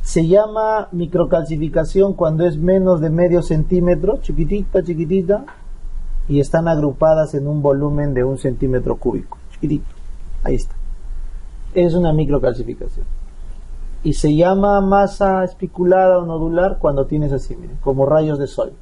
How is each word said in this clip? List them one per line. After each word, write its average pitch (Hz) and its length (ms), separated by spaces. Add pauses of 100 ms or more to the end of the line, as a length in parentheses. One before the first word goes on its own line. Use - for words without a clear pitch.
Se 165 260
llama 214 640
microcalcificación 160 1200
cuando 160 320
es 151 100
menos 185 440
de 160 100
medio 170 320
centímetro, 175 760
chiquitita, 180 640
chiquitita, 175 640 (840)
y 143 120
están 165 280
agrupadas 151 680
en 143 120
un 147 140
volumen 143 540
de 123 80
un 131 160
centímetro 123 560
cúbico, - 420 (140)
chiquitito. 151 340 (580)
Ahí 135 120
está. - 180 (1000)
Es 175 180
una 170 200
microcalcificación. 131 920 (1000)
Y 151 100
se 151 220
llama 196 460
masa 196 600
especulada 185 760
o 175 80
nodular 165 540
cuando 139 260
tienes 151 260
así, 127 240
miren, - 220
como 135 300
rayos 151 320
de 135 80
sol. 117 340